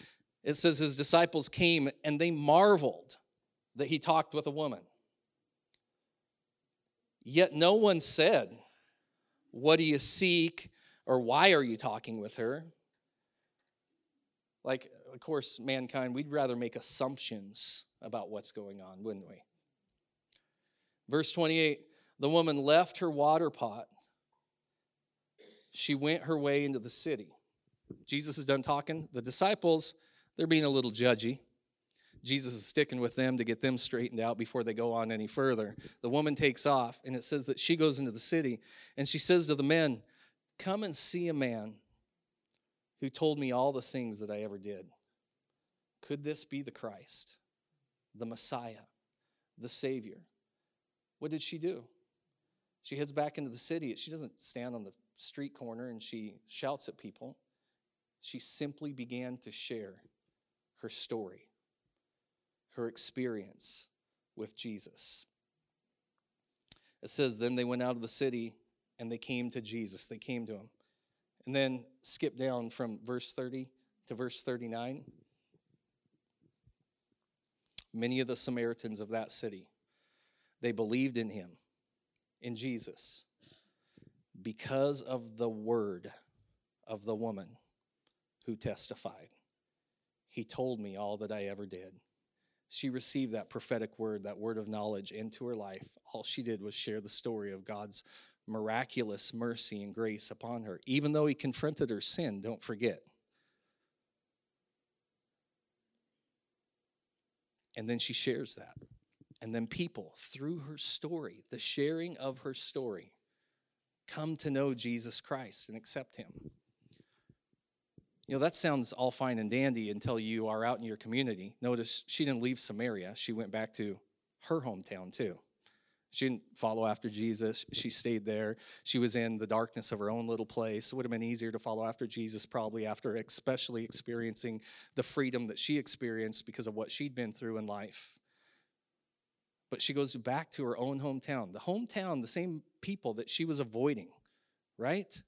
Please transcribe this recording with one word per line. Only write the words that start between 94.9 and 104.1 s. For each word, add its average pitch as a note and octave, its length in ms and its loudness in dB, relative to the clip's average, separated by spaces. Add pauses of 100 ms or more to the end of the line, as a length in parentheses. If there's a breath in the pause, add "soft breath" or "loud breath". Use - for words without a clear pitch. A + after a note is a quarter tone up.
into A2 340 -10
her B2 80 -4
life. G2 360 -12 (220)
All A2 120 -10
she - 180 -4
did A2+ 180 -2
was G2+ 140 -8
share A2 260 -4
the G#2 80 -12
story G#2 440 -4
of F#2+ 120 -12
God's G#2 380 -8 (440 loud breath)
miraculous A2 840 -2
mercy A#2 500 -4
and G2+ 120 -10
grace A2 360 -2
upon A#2 340 -8
her, G2 200 -8
even C#3+ 280 2
though D3+ 140 6
he C#3+ 80 4
confronted D3 560 0
her G#2 100 0
sin, G#2+ 400 0
don't A2 220 -8
forget. G#2+ 400 -2 (4000)